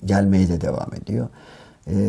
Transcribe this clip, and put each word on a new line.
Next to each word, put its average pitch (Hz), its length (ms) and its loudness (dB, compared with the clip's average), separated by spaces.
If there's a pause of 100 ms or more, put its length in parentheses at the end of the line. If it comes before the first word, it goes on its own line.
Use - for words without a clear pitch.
Gelmeye 95 440 4
de 85 120 -2
devam 78 420 -6
ediyor. 117 260 -4 (640)
Ee, - 20 -4 (160)